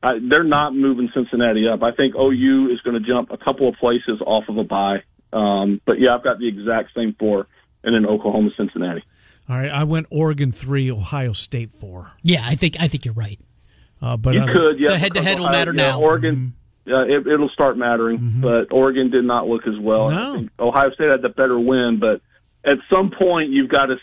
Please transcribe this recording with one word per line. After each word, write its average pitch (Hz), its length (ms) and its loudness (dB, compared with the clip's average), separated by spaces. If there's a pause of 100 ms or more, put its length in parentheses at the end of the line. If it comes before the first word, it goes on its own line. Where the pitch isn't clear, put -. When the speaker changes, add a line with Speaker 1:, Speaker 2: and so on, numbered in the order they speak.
Speaker 1:
I, 123 180 0
they're 143 220 2
not 147 320 0
moving 131 380 0
Cincinnati 117 540 0
up. 110 160 0
I 117 80 2
think 135 240 0
O 135 160 2
U 131 400 2
is 120 100 -2
gonna 120 180 -2
jump 123 320 -2
a 101 60 -10
couple 131 300 0
of 117 80 0
places 120 500 -2
off 110 240 0
of 107 80 -6
a 110 60 -2
bye. 98 400 -2 (300)
Um, 101 520 0
but - 140 2
yeah, 123 160 6
I've 120 80 -6
got 123 160 -2
the 120 80 -4
exact 107 480 -4
same 113 220 -4
four, 104 300 -2 (360)
and 117 120 0
then 110 100 4
Oklahoma, 107 520 0
Cincinnati. 90 460 -6 (460)
Speaker 2:
All 127 80 -4
right, 135 140 -4
I 147 120 -2
went 156 260 -2
Oregon 147 420 0
three, 131 400 -2
Ohio 120 420 -4
State 117 400 -8
four. 90 380 -16 (120)
Speaker 3:
Yeah, 165 220 2
I 135 100 -2
think, 165 240 -2
I 170 80 0
think 143 180 -6
you're 120 80 -4
right. 107 260 -6 (600)
Speaker 2:
Uh, 120 160 -4
but 123 160 0
Speaker 1:
You - 80 4
Speaker 2:
other 127 120 0
Speaker 1:
could, 156 260 4
yeah, 147 120 4
Speaker 3:
The 143 60 0
head-to-head 180 260 -2 (140)
Speaker 1:
because - 20 -6
Speaker 3:
will 175 80 -4
Speaker 1:
Ohio, 139 120 2
Speaker 3:
matter 170 160 0
Speaker 1:
yeah, 143 160 2
Speaker 3:
now. 135 100 -4
Speaker 1:
Oregon, 156 520 0 (340)
Speaker 2:
Mm-hmm. 120 60 0
Speaker 1:
uh, 131 100 2
it, 135 300 0
it'll 147 160 2
start 135 280 0
mattering, 117 420 0
Speaker 2:
Mm-hmm. 120 220 -2
Speaker 1:
but 117 300 2
Oregon 131 400 2
did 123 140 2
not 120 220 0
look 117 200 -2
as 107 120 -4
well. 110 300 2
Speaker 2:
No. 226 240 -4
Speaker 1:
I 220 40 -6
think 113 220 -8
Ohio 131 320 0
State 156 180 -2
had 131 120 2
the 123 80 -2
better 127 300 0
win, 120 400 0
but 110 220 0 (420)
at 139 140 2 (120)
some 190 220 2
point, 170 400 0
you've 135 180 2
gotta 135 340 2